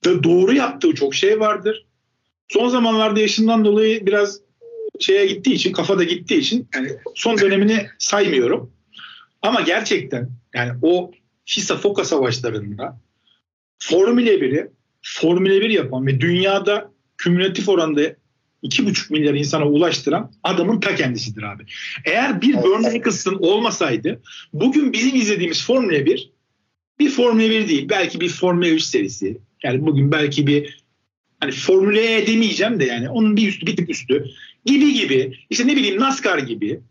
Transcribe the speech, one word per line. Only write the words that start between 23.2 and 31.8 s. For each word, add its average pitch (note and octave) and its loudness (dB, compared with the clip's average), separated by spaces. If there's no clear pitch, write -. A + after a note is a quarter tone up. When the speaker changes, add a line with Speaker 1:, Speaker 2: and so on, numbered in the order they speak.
Speaker 1:
olmasaydı F#3 -2
bugün B3+ 2
bizim B3 0
izlediğimiz F3+ -2
Formula G3+ 0
bir - 0
bir C#4+ 4
Formula A3+ 2
bir A3 0
değil. D#3 0
Belki F#3 -2
bir F3 -2
Formula F3 0
üç D#3+ 2
serisi. G#2 -4
Yani C3 -2
bugün C#3+ 2
belki D3+ 0
bir D3 -2
hani C#3+ -4
Formula F#3+ 2